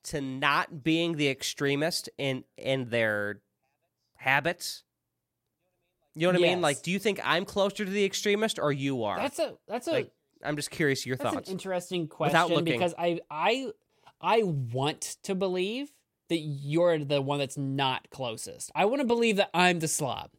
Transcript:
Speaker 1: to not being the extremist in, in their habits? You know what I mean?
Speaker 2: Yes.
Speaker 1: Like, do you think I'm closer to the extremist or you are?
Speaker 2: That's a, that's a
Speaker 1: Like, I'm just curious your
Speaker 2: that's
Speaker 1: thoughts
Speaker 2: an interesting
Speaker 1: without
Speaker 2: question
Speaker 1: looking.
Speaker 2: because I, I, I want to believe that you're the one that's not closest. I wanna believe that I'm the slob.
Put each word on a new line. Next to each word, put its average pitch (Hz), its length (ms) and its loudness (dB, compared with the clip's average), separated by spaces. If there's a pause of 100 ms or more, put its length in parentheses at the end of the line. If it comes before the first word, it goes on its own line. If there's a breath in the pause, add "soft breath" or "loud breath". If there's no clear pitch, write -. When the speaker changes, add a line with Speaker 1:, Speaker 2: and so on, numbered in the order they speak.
Speaker 1:
to 151 160 -6
not 139 640 0
being 165 320 2
the 147 120 2
extremist 143 800 -2 (100)
in, 135 260 -4 (120)
in 131 340 -2
their 104 500 0 (760)
habits? 143 680 -2 (1300)
You 151 80 -4
know 175 60 4
what 180 80 4
I 175 60 6
mean? 180 160 4
Speaker 2:
Yes. 180 40 0
Speaker 1:
Like, 147 200 2
do 165 100 -4
you 196 60 0
think 190 260 0
I'm 165 200 2
closer 196 400 -2
to 185 60 -4
the 202 140 0
extremist 208 540 0
or 147 120 0
you 135 340 -2
are? 98 140 -2
Speaker 2:
That's 262 200 -4
a, 302 160 -2 (120)
that's 240 220 -6
a 330 40 0
Speaker 1:
Like, 180 200 -2 (320)
I'm 147 120 -4
just 147 140 -8
curious 139 340 0
your 127 120 -4
Speaker 2:
that's 117 180 -2
Speaker 1:
thoughts - 140 -6
Speaker 2:
an 190 40 -6
interesting 180 500 -4 (180)
Speaker 1:
without 165 280 4
Speaker 2:
question 170 60 2
Speaker 1:
looking. 160 200 2
Speaker 2:
because 170 220 0
I, 175 240 0 (100)
I, 220 420 0 (480 soft breath)
I 208 240 4
want 135 800 -2
to 196 100 -2
believe 190 560 -2 (380)
that 170 100 0
you're 151 600 2
the 143 220 0
one 143 200 0
that's 135 180 -4
not 135 520 0
closest. - 640 -10
I 170 100 4
wanna 269 200 2
believe 233 320 4
that 196 160 2
I'm 175 280 4
the 160 80 -2
slob. - 500 -4